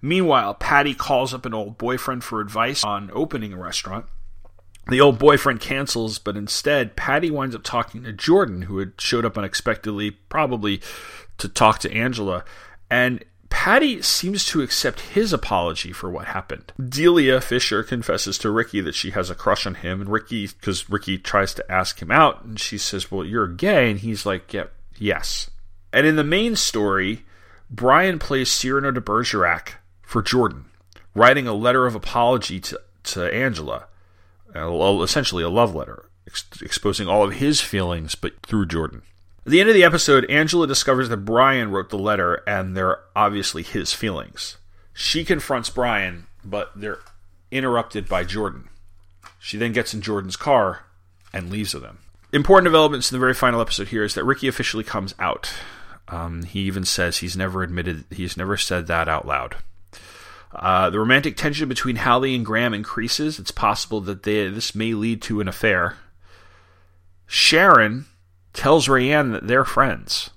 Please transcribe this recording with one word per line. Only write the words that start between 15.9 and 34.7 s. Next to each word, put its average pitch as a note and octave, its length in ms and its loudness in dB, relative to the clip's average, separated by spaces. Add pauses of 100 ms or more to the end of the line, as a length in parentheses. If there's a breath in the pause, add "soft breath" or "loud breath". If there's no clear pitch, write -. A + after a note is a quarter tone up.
for F#2 180 -10
what F2 200 -8
happened. - 440 -10 (160)
Delia C#3 520 4
Fisher A#2 420 -2
confesses G#2 560 -4
to A2 120 -2
Ricky A2 300 0
that D#2 140 -4
she - 160 -4
has F2+ 180 -4
a F2+ 60 -8
crush - 320 0
on F#2+ 80 -6
him, F#2 260 -6
and G2 80 -8
Ricky, G#2+ 380 -4
'cause - 420 -6
Ricky G2 300 -4
tries G2 360 0
to - 160 -8
ask F#2 300 -2
him D#2+ 120 -4
out, D3 320 4
and A2 160 -10
she - 180 -8
says, - 320 -6
"Well, F#2+ 140 -4
you're G2+ 240 -2
gay," B2+ 420 2
and G#2 80 -2
he's G#2+ 260 -8
like, F#2+ 300 -4
"Yeah, F#2+ 120 -4 (300)
yes." - 540 -2 (420)
And C3+ 140 4
in D#3 80 6
the D#3 80 2
main G3+ 320 0
story, G2+ 680 -2 (440 soft breath)
Brian D3 520 4
plays C3+ 320 0
Cyrano C#3 400 0
de B2 80 -2
Bergerac G#2 800 0 (220)
for - 200 -2
Jordan, G2+ 440 2 (460 soft breath)
writing B2 360 6
a A2 60 -2
letter B2 320 4
of A#2 100 -2
apology A#2+ 640 0
to, - 200 -10 (220)
to F2 320 -4
Angela, F2 540 -4 (640)
uh, E2+ 480 2